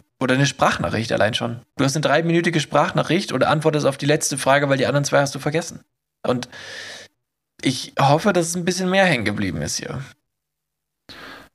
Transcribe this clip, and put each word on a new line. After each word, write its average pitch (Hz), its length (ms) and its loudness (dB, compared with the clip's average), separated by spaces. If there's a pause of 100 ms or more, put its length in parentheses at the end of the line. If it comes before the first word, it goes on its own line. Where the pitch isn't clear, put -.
(180)
oder 127 160 2
eine 139 120 4
Sprachnachricht 113 680 0
allein 110 220 2
schon. 120 260 -6 (160)
Du 131 80 0
hast 135 100 0
eine 156 80 -2
dreiminütige 165 580 2
Sprachnachricht 151 720 0
oder 131 160 0
antwortest 151 380 2
auf 135 100 0
die 139 100 -4
letzte 147 300 0
Frage, 139 320 2
weil 135 100 2
die 123 80 2
anderen 139 180 0
zwei 143 160 2
hast 139 160 -2
du - 20 -8
vergessen. 156 420 -4 (460)
Und 123 220 -2 (1120)
ich - 360 -2
hoffe, 156 340 4
dass 170 160 2
es 170 80 -6
ein 180 80 -4
bisschen 180 260 -2
mehr 190 160 4
hängen 127 180 2
geblieben 98 380 -2
ist - 140 -4
hier. - 260 -8 (1500)